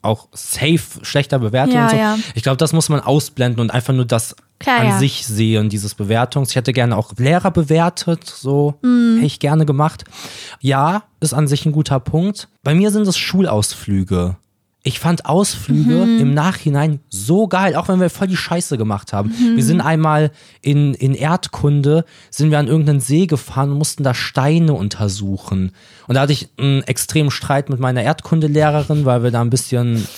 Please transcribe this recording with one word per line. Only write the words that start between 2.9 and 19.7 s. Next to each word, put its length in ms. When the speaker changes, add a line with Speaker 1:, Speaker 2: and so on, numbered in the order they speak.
Speaker 1:
ausblenden 600
und 120
einfach 200
nur 140
das 300
Speaker 2:
Klar, 220
Speaker 1:
an 80
Speaker 2:
ja. 100
Speaker 1:
sich 260
sehen, 420
dieses 300
Bewertungs-, 540
ich 40
hätte 180
gerne 220
auch 220
Lehrer 320
bewertet, 720
so, 600
Speaker 2:
Mhm. 320
Speaker 1:
hätte 100
ich 140
gerne 260
gemacht. 380
Ja, 440
ist 120
an 140
sich 180
ein 60
guter 280
Punkt. 500
Bei 120
mir 160
sind 160
es 100
Schulausflüge. 1160
Ich 120
fand 260
Ausflüge 800
Speaker 2:
Mhm. 140
Speaker 1:
im 160
Nachhinein 640
so 380
geil, 280
auch 120
wenn 120
wir 120
voll 160
die 100
Scheiße 400
gemacht 360
haben. 180
Speaker 2:
Mhm. 240
Speaker 1:
Wir 80
sind 180